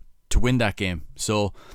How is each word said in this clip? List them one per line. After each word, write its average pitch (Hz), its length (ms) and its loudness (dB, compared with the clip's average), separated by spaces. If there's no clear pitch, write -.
to - 100 4
win 127 200 4
that 107 180 0
game. 90 300 -4
So, 104 380 -2